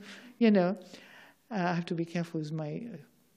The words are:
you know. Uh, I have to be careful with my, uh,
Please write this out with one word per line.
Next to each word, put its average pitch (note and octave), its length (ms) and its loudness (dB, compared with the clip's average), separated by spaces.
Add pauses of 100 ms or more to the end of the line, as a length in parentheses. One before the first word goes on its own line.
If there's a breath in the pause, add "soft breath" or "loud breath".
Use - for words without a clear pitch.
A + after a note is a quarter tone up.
(380 loud breath)
you A#3 120 8
know. F#3+ 260 6 (720 loud breath)
Uh, A3+ 40 -10
I F3+ 200 2
have E3+ 120 -2
to F3+ 80 -4
be E3 100 -2
careful E3+ 360 -4
with D3+ 120 -6
my, D#3 300 -6 (100)
uh, - 40 -14 (400)